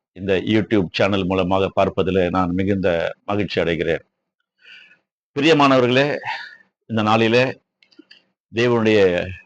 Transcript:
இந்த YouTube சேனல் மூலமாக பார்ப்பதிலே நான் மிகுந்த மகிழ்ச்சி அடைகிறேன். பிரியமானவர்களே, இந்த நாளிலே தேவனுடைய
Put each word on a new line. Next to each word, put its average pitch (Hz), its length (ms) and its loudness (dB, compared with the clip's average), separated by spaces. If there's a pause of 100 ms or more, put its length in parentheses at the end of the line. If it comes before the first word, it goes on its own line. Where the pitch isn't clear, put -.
(120)
இந்த 95 220 -4
YouTube 98 580 0
சேனல் 98 340 -2
மூலமாக 92 440 0
பார்ப்பதிலே 92 600 0
நான் 90 240 -2
மிகுந்த 92 640 -2 (100)
மகிழ்ச்சி 101 360 -4
அடைகிறேன். 82 380 -2 (1400)
பிரியமானவர்களே, 135 760 2 (680)
இந்த 110 140 -4
நாளிலே 113 580 2 (960)
தேவனுடைய 110 720 2 (200)